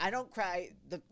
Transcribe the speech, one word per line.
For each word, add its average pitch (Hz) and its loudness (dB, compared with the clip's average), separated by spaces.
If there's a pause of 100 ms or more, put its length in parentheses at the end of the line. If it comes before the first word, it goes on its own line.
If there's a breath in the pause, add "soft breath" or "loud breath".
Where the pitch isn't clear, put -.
I 185 6
don't 254 0
cry 180 0 (180)
the, 165 -6 (100)